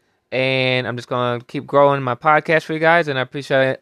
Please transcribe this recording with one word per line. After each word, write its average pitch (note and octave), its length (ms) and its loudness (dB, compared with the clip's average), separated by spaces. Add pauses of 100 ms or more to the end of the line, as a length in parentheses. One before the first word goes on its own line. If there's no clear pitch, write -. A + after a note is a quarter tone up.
(300)
and B2+ 560 -2
I'm A#2 100 -6
just A#2+ 120 -14
gonna B2 360 -4
keep C3 220 -10
growing C#3 360 2
my B2 120 -2
podcast D#3 500 2
for D#3+ 100 -6
you D#3 40 -6
guys, E3 300 2
and C3+ 100 -2
I C3 40 -2
appreciate C3+ 580 -2